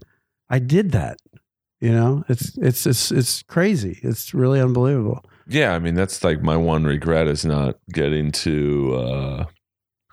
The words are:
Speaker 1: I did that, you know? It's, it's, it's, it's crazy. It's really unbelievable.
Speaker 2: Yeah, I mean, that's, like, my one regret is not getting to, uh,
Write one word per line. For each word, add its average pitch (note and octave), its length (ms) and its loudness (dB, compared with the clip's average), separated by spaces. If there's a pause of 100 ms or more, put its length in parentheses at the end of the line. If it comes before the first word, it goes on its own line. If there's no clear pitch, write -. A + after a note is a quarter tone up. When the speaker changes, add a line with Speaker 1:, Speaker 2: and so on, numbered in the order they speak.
(480)
Speaker 1:
I C3 120 0
did D#3 320 2
that, C2+ 260 -2 (640)
you A#2 120 2
know? B2 360 2
It's, - 280 -4
it's, C3+ 300 0
it's, - 260 0
it's - 300 -2
crazy. E3 600 -2
It's B2 300 -6
really C3 280 2
unbelievable. B2+ 600 0 (240)
Speaker 2:
Yeah, B2+ 280 0
I E2+ 40 0
mean, E2+ 160 0
that's, F#2 300 0
like, D#2+ 180 2
my D#2 140 2
one D#2+ 280 2
regret D#2+ 440 0
is D2+ 160 -2
not C#2+ 340 -2 (140)
getting D2+ 400 0
to, C#2+ 600 0
uh, C2 500 -4 (680)